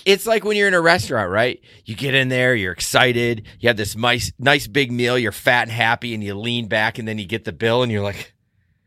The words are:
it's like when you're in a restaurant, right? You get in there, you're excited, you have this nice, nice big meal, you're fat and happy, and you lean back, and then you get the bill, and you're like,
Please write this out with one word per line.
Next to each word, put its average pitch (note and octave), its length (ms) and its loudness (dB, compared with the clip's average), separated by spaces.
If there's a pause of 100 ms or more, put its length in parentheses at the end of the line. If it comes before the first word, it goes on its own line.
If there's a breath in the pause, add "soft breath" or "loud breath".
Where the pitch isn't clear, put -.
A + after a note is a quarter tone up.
it's G3 220 4
like A3+ 160 2
when G#3 140 0
you're G3+ 100 4
in G3 80 2
a E3+ 60 4
restaurant, D#3+ 500 2
right? A2+ 280 0 (260 soft breath)
You A2 100 -10
get C3 180 -2
in C3 160 2
there, B2+ 240 2
you're F#2+ 200 -2
excited, A#2+ 760 0 (120)
you A#2 100 2
have A2+ 80 2
this G#2 180 -6
nice, A#2 420 0
nice C3 300 2
big B2 240 0
meal, B2 260 0
you're A2 140 0
fat B2 320 2
and A2 80 -8
happy, A#2 420 -2
and G#2+ 100 -6
you G2+ 120 -6
lean A#2 320 -4
back, A2 320 0
and A2 80 -8
then A2 100 -4
you G#2 80 -6
get G#2+ 200 -6
the G#2 80 -6
bill, A2+ 280 0
and A#2+ 100 0
you're G2+ 120 -2
like, G2+ 300 -8 (540)